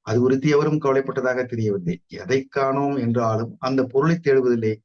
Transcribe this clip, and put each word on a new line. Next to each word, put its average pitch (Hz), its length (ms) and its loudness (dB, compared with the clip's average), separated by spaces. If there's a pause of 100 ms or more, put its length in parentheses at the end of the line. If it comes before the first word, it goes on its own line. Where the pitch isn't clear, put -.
அது 117 200 0
குறித்து 135 280 2
எவரும் 151 320 2
கவலைப்பட்டதாக 131 640 0
தெரியவில்லை. 104 640 -4
எதை - 360 -4
காணோம் 139 520 -2
என்றாலும் 117 640 -2
அந்த 131 260 0
பொருளை 151 380 0
தேடுவதில்லை. 120 640 2